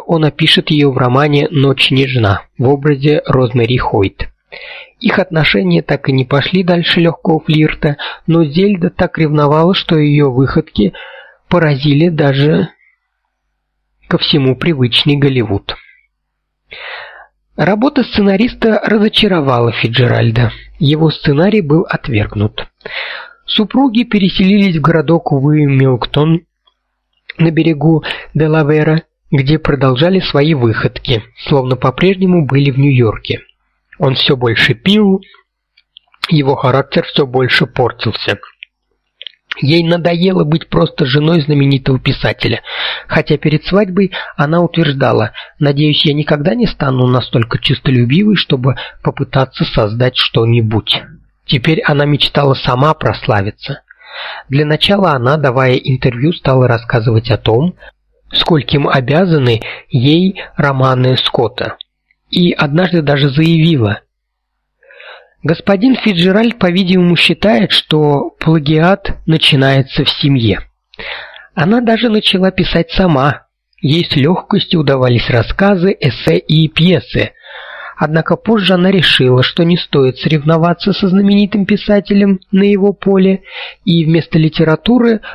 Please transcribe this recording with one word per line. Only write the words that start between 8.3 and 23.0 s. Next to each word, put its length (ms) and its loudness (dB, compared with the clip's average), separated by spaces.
Зельда 460 0
так 260 -4
ревновала, 580 2
что 220 -2
её 340 2
выходки 600 0
поразили 600 2
даже 580 0
ко 100 -2
всему 380 0
привычный 600 0
Голливуд. 580 -2
Работа 460 0
сценариста 840 0
разочаровала 880 0
Фицджеральда. 800 0
Его 320 2
сценарий 500 0
был 280 0
отвергнут. 800 -4